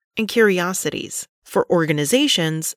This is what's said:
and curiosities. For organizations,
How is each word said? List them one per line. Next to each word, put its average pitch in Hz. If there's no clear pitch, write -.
and 220
curiosities. 185
For -
organizations, 160